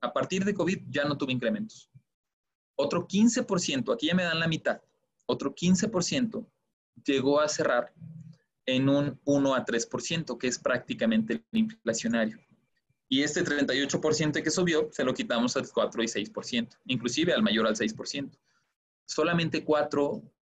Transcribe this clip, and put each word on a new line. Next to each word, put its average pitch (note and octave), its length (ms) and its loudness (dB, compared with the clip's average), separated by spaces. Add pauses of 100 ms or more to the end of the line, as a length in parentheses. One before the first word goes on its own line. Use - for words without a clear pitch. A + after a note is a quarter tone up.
A B2 100 -4
partir F#3 320 -2
de G3+ 100 0
covid F3+ 360 -2
ya C#3+ 160 -2
no C#3+ 120 -2
tuve C3 140 -2
incrementos. A2 580 -4 (840)
Otro F3 300 -2
quince A3 380 4
por F#3 160 0
ciento, C3 320 -2
aquí A#2+ 160 0
ya E3+ 80 2
me F#3 80 2
dan E3 160 0
la E3 80 0
mitad, C#3 340 -2 (460)
otro B2 260 -2
quince F3+ 360 2
por F3+ 140 0
ciento A#2+ 460 -2 (560)
llegó C#3 340 4
a D3+ 80 2
cerrar C#3 460 0 (720)
en C3 240 4
un C#3+ 360 2
uno C#3 280 4
a A#2+ 100 0
tres A#2 220 -2
por B2 160 -6
ciento, D#3 380 -4
que B2+ 80 0
es A#2+ 100 -2
prácticamente A#2 760 0
el - 260 -4
inflacionario. A2+ 800 -2 (680)
Y C3+ 140 2
este D3+ 220 0
treinta C#3+ 320 0
y C#3 60 2
ocho C#3 200 -2
por D3+ 140 2
ciento D3+ 260 0
que D#3+ 80 -2
subió, D#3 420 2
se C#3+ 120 -4
lo B2+ 100 2
quitamos A#2+ 420 0
al C3 160 -4
cuatro A2+ 300 0
y A#2 60 0
seis G#2+ 240 -4
por G2+ 140 -10
ciento, A#2 400 -4
inclusive B2+ 460 0
al A#2+ 120 2
mayor A2 240 2
al A2 80 0
seis A2 180 -2
por B2 140 -12
ciento. C#3+ 320 -10 (640)
Solamente E3 580 0
cuatro, D3 600 0 (280)